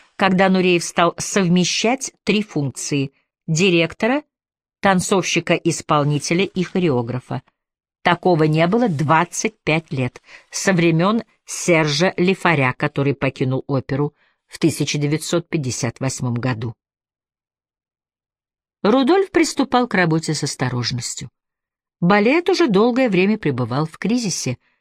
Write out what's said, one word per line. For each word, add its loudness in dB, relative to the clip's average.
когда 2
Нуреев 2
стал 0
совмещать 0
три 0
функции: -6
директора, 0
танцовщика-исполнителя 0
и -4
хореографа. -4
Такого 2
не 2
было 2
двадцать 0
пять -2
лет, -6
со 0
времен 2
Сержа 0
Лифаря, 0
который -2
покинул -4
оперу -4
в -18
тысяча -2
девятьсот -4
пятьдесят -6
восьмом -4
году. -6
Рудольф 2
приступал 0
к -4
работе 0
с -8
осторожностью. -6
Балет 2
уже 2
долгое 2
время 2
пребывал -2
в -14
кризисе, -4